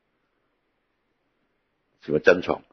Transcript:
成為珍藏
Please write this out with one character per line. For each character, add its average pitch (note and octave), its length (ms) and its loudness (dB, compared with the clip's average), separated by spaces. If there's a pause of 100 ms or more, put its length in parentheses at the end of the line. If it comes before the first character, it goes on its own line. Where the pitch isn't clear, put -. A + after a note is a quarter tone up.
(2000)
成 D2 140 -4
為 D2+ 60 -2
珍 F2+ 200 4
藏 D#2 320 -8